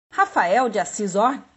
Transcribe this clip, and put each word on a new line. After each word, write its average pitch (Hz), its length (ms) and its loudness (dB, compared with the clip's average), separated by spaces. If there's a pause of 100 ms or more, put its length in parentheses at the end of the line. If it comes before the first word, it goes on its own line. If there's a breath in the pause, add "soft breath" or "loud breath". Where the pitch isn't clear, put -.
(120)
Rafael 247 560 2
de 208 120 -2
Assis 180 340 -4
Orr 233 260 0 (180)